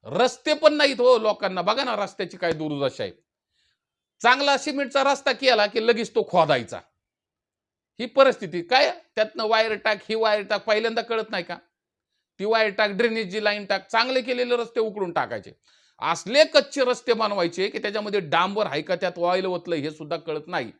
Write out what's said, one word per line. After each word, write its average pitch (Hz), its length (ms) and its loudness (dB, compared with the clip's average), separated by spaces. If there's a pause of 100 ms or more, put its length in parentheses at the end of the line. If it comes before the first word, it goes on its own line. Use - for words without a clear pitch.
रस्ते 233 500 0
पण 302 200 4
नाहीत 285 260 2
हो 247 200 6
लोकांना. 202 420 -2
बघा 208 220 0
ना 240 120 -2
रस्त्याची 190 420 -6
काय 170 140 0
दुर्दशा 143 520 -4
आहे. 92 80 -8 (1080)
चांगला 269 360 4
सिमेंटचा 277 460 -2
रस्ता 269 280 0
केला 233 360 2
की 220 200 -2
लगेच 233 280 0
तो 220 140 0
खोदायचा. 143 500 0 (1200)
ही 233 60 -6
परिस्थिती 226 560 2
काय? 262 300 4 (240)
त्यातनं 220 320 -2
वायर 220 280 2
टाक, 214 220 -2 (120)
ही 220 60 0
वायर 214 280 2
टाक. 202 220 -2
पहिल्यांदा 226 360 0
कळत 220 280 -4
नाही 190 140 -6
का? 170 140 -10 (840)
ती 190 60 -4
वायर 220 260 2
टाक, 208 180 0
ड्रेनेजची 214 540 -2
लाईन 208 220 0
टाक. 190 240 -4
चांगले 254 320 0
केलेले 247 340 -2
रस्ते 233 240 -4
उकळून 202 320 -4
टाकायचे. 117 400 -4 (500)
असले 180 420 2
कच्चे 285 380 2
रस्ते 247 320 0
बनवायचे 202 560 -2
की - 80 -8
त्याच्यामध्ये 208 420 -4
डांबर 170 460 0
आहे 151 160 -4
का, 180 140 -4
त्यात 175 240 -6
ऑइल 185 260 0
ओतलं 175 300 -4
हे 151 160 -4
सुद्धा 156 260 -8
कळत 151 300 -10
नाही. 147 320 -6